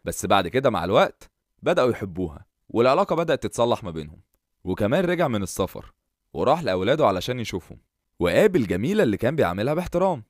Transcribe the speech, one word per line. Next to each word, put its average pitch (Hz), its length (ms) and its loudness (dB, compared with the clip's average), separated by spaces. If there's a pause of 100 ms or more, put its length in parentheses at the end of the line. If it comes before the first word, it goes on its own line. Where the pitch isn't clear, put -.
بس 85 220 -6
بعد 95 220 2
كده 131 220 0
مع 87 140 -2
الوقت 117 460 0 (320)
بدأوا 131 280 2
يحبوها، 87 560 -6 (220)
والعلاقة 143 480 2
بدأت 160 260 0
تتصلح 117 420 0
ما 90 60 -8
بينهم. 80 300 -12 (440)
وكمان 107 400 0
رجع 170 240 0
من 107 140 -2
السفر - 500 -6 (420)
وراح 123 280 2
لأولاده 117 440 2
علشان 107 340 0
يشوفهم، 101 380 -10 (400)
وقابل 131 480 4
جميلة 127 360 0
اللي 107 140 2
كان 131 200 -2
بيعاملها 107 380 0
باحترام 175 560 -2